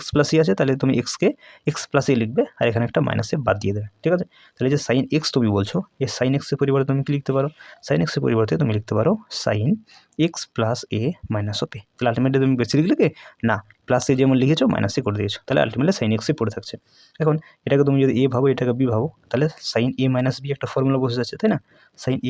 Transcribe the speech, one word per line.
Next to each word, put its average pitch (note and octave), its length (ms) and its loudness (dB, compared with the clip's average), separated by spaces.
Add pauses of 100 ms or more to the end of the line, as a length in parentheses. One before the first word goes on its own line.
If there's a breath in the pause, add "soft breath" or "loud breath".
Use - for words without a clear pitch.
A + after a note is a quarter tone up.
x - 20 -14 (120)
plus D3 200 2
a - 80 4
আছে, F3 160 2
তাহলে C3+ 140 2 (100)
তুমি C3+ 100 2 (120)
x - 40 -12 (120)
কে F3+ 80 4 (460 loud breath)
x - 20 -10 (140)
plus C#3 220 2
a - 100 4
লিখবে, C3 200 0 (160)
আর A#2+ 120 0
এখানে A#2 180 0
একটা - 180 0
মাইনাস A2 280 -2
a - 20 0 (100)
বাদ G2+ 160 2
দিয়ে G2 140 -2
দেবে, G#2+ 120 -8 (140)
ঠিক E3 140 2
আছে? F3 100 -4 (280 soft breath)
তাহলে B2+ 200 -2
যে C#3+ 120 2
sin B2 180 2 (160)
x - 20 -6 (140)
তুমি A#2 200 2
বলছো, G2+ 200 -2 (260)
এই C3 140 -2
sin B2+ 240 0
x - 120 -12
এর C#3 100 -2
পরিবর্তে C3+ 280 2
তুমি C3+ 160 0
কী - 100 -2
লিখতে C#3 200 -4
পারো? C#3+ 120 0 (380 loud breath)
sin D3+ 200 0
x - 100 -4
এর C#3+ 100 -4
পরিবর্তে A2+ 260 2 (100)
তুমি A#2+ 160 0
লিখতে G#2+ 200 -6
পারো C#3+ 140 4 (300)
sin A2 280 0 (480 soft breath)
এক্স E3+ 240 -2 (120)
প্লাস A2+ 240 -2 (120)
এ G#2+ 120 -2 (280)
মাইনাস G#2 320 -4
ওতে। - 160 -8 (160)
তাহলে B2 160 -2
ultimately C3 320 2
তুমি C3 140 2
বেশি A#2+ 220 0
লিখলে F3+ 220 2
কি? F3+ 80 4 (360 loud breath)
না, A2 120 2 (300)
প্লাস B2 240 2
এ - 100 6
যেমন C3+ 220 4
লিখেছো, D#3 220 2 (100)
মাইনাস G#2+ 240 0
এ - 80 -2
করে G#2 140 -2
দিয়েছো। G#2 260 -4
তাহলে D3 200 2
ultimately B2 320 0
sin G#2+ 180 0
এক্সই D3 220 -2
পড়ে A2 180 -2
থাকছে। - 180 -14 (460 soft breath)
এখন D#3 140 2 (320 loud breath)
এটাকে C#3 220 4
তুমি C#3 160 4
যদি C3+ 160 4
এ C3+ 40 4 (100)
ভাবো, C3 180 2
এটাকে B2 200 0
বি B2+ 140 0
ভাবো, A2+ 200 0 (220)
তাহলে C#3 180 0 (240)
sin A#2+ 200 0 (120)
এ - 20 2 (100)
মাইনাস B2+ 280 0
বি C#3 120 -10
একটা B2+ 180 -8
ফর্মুলা C3+ 300 2
বসে A#2+ 160 -2
যাচ্ছে, - 220 -4
তাই A3 140 2
না? C3 40 -2 (440 soft breath)
Sin B2+ 160 -2 (120)